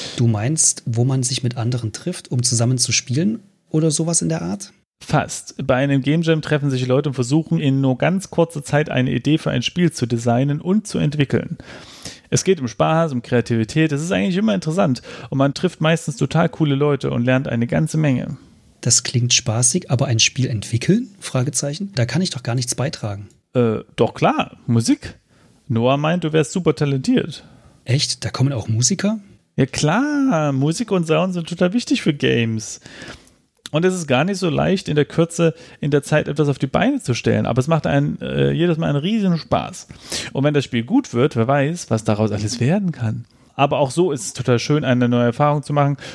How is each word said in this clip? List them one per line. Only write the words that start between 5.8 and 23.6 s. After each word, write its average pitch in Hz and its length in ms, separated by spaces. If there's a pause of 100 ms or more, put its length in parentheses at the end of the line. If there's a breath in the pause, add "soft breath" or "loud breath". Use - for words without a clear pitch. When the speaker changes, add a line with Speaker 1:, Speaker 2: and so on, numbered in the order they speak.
Speaker 2:
Game 170 200
Jam 160 200
treffen 143 280
sich 127 160
Leute 135 220
und 131 60
versuchen, 143 440
in 135 220
nur 131 180
ganz 175 320
kurzer 165 320
Zeit 147 260
eine 127 220
Idee 139 280
für - 120
ein 131 120
Spiel 175 300
zu - 140
designen 120 540
und 202 260
zu - 120
entwickeln. 147 600 (720 loud breath)
Es - 140
geht 185 160
um 127 80
Spaß, 160 440
um 123 80
Kreativität. 123 720
Das 143 80
ist 170 120
eigentlich 190 240
immer 214 180
interessant. 170 480 (260 loud breath)
Und 135 100
man 139 160
trifft - 260
meistens 160 360
total 151 320
coole 147 280
Leute 139 340
und 123 140
lernt 127 240
eine 120 180
ganze 156 320
Menge. 139 380 (440)
Speaker 1:
Das - 220
klingt 120 320
spaßig, 127 560
aber 135 160
ein 110 140
Spiel - 260
entwickeln? 135 640 (120)
Fragezeichen. 143 760
Da 117 120
kann 165 160
ich 180 80
doch 123 140
gar 117 100
nichts 123 200
beitragen. 104 540 (260)
Speaker 2:
Äh, 117 260 (160)